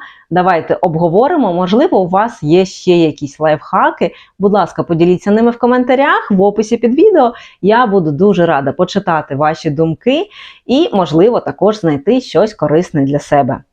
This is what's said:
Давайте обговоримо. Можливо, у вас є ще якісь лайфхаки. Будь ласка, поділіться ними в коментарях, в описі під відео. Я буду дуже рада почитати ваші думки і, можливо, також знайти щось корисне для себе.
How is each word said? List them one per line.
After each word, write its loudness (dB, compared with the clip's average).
Давайте 0
обговоримо. 0
Можливо, 0
у -2
вас -2
є 2
ще -2
якісь 0
лайфхаки. -2
Будь 0
ласка, -2
поділіться 0
ними 2
в -6
коментарях, 0
в 2
описі 0
під 0
відео. 2
Я 2
буду 0
дуже 2
рада -2
почитати -4
ваші -2
думки -2
і, 0
можливо, 2
також -2
знайти 0
щось -2
корисне -2
для -2
себе. -2